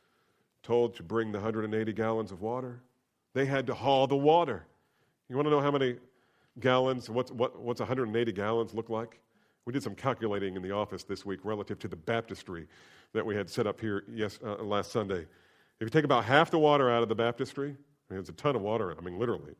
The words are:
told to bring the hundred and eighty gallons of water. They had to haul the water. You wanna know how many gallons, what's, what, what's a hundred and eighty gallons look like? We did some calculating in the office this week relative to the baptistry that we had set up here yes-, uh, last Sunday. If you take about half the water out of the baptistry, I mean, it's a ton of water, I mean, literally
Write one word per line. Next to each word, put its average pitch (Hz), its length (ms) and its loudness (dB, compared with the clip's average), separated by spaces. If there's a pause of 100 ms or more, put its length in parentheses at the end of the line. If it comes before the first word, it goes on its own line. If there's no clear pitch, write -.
(640)
told 117 320 2
to 87 80 -16
bring 110 280 -2
the 104 80 -4
hundred 110 260 -2
and 107 100 -4
eighty 110 180 0
gallons 110 380 -2
of 90 100 -14
water. 123 400 -6 (520)
They 135 120 0
had 135 220 0
to 123 60 -2
haul 135 340 4
the 139 100 2
water. 147 480 4 (640)
You 127 60 -6
wanna 147 140 2
know 147 120 6
how 143 100 2
many 131 260 2 (640)
gallons, 127 500 4
what's, 123 220 -2
what, 123 280 -2
what's 120 220 -4
a 107 40 -2
hundred 127 220 -2
and 107 100 -2
eighty 117 140 2
gallons 104 420 -2
look 110 160 -6
like? 113 300 -6 (460)
We 123 80 -6
did 139 100 -2
some 101 120 -8
calculating 101 600 -2
in 92 60 -6
the 92 100 -6
office 101 320 -4
this 101 220 -8
week 95 180 -6
relative 104 360 -6
to 110 80 -8
the 90 80 -12
baptistry 92 720 -6 (460)
that 104 120 -2
we 104 100 -2
had 98 140 -4
set 113 180 -2
up 98 120 -4
here 101 300 -4
yes-, 110 340 -4
uh, 107 200 -6
last 101 280 -2
Sunday. 98 300 -2 (580)
If 110 60 -6
you 113 40 -4
take 151 160 4
about 123 200 4
half 147 260 6
the 165 80 2
water 147 300 6
out 117 140 4
of 107 60 2
the 110 60 0
baptistry, 127 600 -2 (340)
I - 40 -10
mean, 95 60 -6
it's 92 100 -10
a - 40 -14
ton 143 220 0
of 104 60 -2
water, 101 360 -2
I 85 40 -16
mean, 90 180 -8
literally 82 400 -4